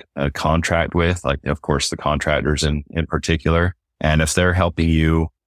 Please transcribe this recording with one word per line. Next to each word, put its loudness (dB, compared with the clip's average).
a -2
contract 0
with, 0
like, -2
of -4
course, -2
the -6
contractors -2
in, -2
in -4
particular. 0
And 2
if -2
they're 4
helping 0
you 2